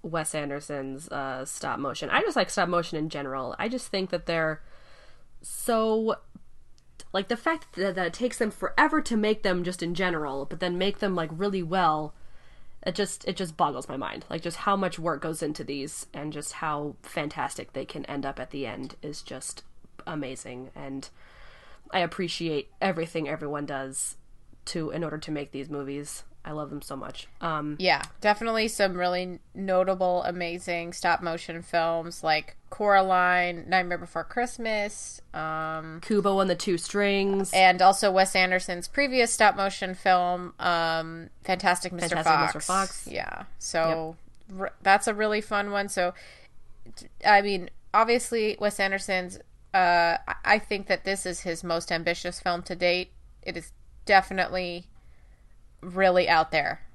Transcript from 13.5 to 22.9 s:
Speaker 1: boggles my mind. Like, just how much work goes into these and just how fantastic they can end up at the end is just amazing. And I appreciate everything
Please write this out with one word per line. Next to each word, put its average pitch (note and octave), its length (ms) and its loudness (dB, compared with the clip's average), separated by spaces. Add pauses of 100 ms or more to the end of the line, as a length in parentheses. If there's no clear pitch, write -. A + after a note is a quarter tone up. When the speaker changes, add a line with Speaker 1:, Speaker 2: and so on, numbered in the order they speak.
Speaker 1:
boggles C#3+ 320 0
my B2+ 80 -6
mind. - 320 -6
Like, D#3+ 120 -4
just E3+ 160 -6
how G3 200 2
much F#3 200 -2
work D#3+ 240 -2
goes D#3+ 220 -4
into D3+ 220 -4
these C#3+ 480 -8
and D3+ 180 -8
just D3 220 -10
how D3 480 -4
fantastic - 720 -6
they C3+ 120 -8
can C#3+ 200 -10
end C#3+ 200 -6
up C#3 140 -6
at B2+ 120 -10
the C3+ 140 -6
end C3 360 -10
is D3 200 -10
just - 420 -12 (440)
amazing. C3 680 -8
And C#3 360 -10 (840)
I F#3 80 2
appreciate E3 720 -2 (100)
everything E3 460 -2